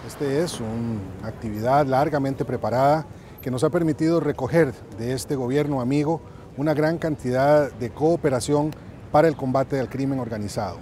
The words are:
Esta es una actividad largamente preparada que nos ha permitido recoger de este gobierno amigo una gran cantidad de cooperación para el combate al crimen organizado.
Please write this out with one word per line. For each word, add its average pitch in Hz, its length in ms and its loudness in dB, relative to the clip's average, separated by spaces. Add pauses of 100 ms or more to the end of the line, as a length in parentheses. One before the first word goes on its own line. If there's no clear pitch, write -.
Esta 117 200 -8
es 143 340 0
una 113 680 -6
actividad 117 580 0
largamente 135 580 0
preparada 131 640 2 (340)
que 127 120 -6
nos 127 100 0
ha 156 80 4
permitido 165 480 2
recoger 143 560 2 (240)
de 120 140 -4
este 135 240 -4
gobierno 135 440 0
amigo 147 400 0 (360)
una 151 180 0
gran 156 240 2
cantidad 135 760 2
de 107 160 -6
cooperación 147 840 2 (400)
para 156 160 6
el 147 80 0
combate 135 420 0
al 120 100 -2
crimen 135 300 -2
organizado. 107 640 -6